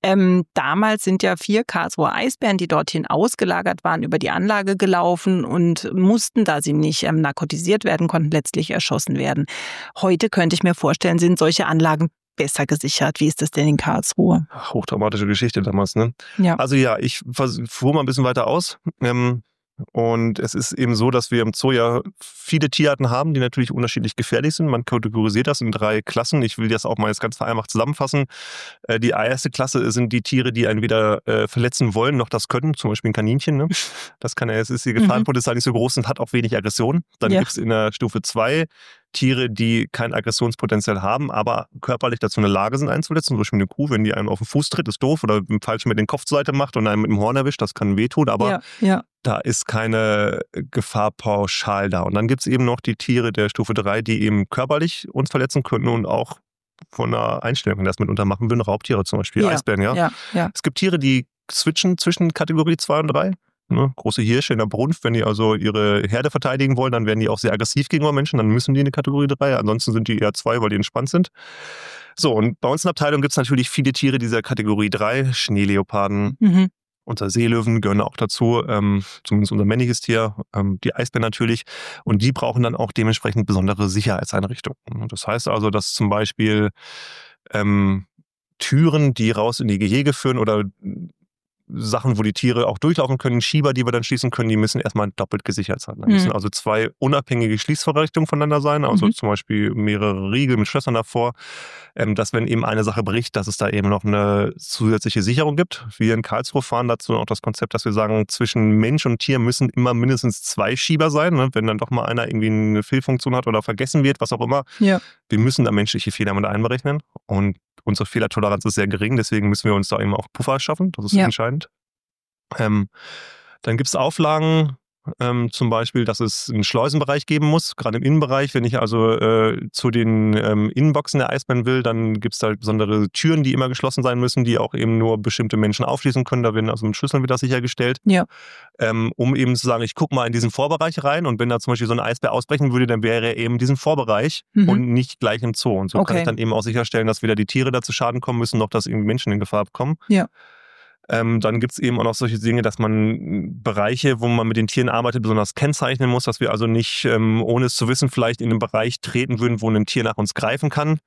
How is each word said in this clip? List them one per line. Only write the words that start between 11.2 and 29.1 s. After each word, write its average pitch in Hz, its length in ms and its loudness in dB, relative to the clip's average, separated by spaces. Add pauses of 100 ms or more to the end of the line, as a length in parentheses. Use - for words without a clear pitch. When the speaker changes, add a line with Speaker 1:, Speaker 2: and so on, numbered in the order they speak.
Speaker 1:
solche 156 280 2
Anlagen 160 420 2 (280)
besser 139 300 -2
gesichert. 147 540 -2
Wie 151 80 4
ist - 160 -2
das 151 80 -4
denn 147 160 2
in 147 100 4
Karlsruhe? 165 720 2
Speaker 2:
Ach, - 240 -12
hochtraumatische 104 540 0
Geschichte 104 340 0
damals, 98 340 0
ne? 117 180 2 (240)
Speaker 1:
Ja. 180 180 4
Speaker 2:
Also 135 200 0
ja, 123 220 6
ich - 240 -4 (100)
vers-, 123 360 -2
fuhr 131 260 0
mal 156 60 4
ein 135 80 0
bisschen 131 160 0
weiter 123 240 2
aus. 160 320 -2 (220)
Ähm, 123 420 0 (480)
und 117 480 0
es - 160 -4
ist 117 180 -4
eben 120 220 0
so, 117 160 2
dass 123 180 0
wir 120 120 2
im 110 120 0
Zoo 135 180 0
ja 117 300 2 (180)
viele - 500 -2
Tierarten 139 400 2
haben, 143 240 0
die 139 60 0
natürlich 123 320 0
unterschiedlich 117 440 -2
gefährlich 120 400 0
sind. 160 120 0
Man 120 180 0
kategorisiert 110 640 0
das 143 140 -2
in 113 100 -2
drei 107 300 0
Klassen. 127 400 0
Ich 117 160 -2
will 113 120 -2
das 110 160 0
auch 117 120 -2
mal 110 100 2
jetzt 104 140 -2
ganz - 160 -6
vereinfacht 113 320 -4
zusammenfassen. 139 560 0 (580)
Äh, 113 160 0
die 117 100 2
erste 123 420 0